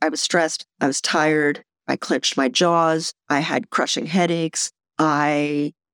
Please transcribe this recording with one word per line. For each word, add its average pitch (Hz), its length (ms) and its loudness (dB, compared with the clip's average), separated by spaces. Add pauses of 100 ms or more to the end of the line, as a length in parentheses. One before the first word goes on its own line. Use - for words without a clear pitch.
I 156 60 0
was 151 120 -4
stressed. - 460 -2 (140)
I 143 80 2
was 139 120 -2
tired. 151 640 0 (240)
I 143 100 -2
clenched - 400 -2
my 135 120 2
jaws. 165 640 2 (140)
I 143 120 2
had 151 300 -2
crushing - 360 -2
headaches. 170 640 0 (280)
I 147 720 0 (220)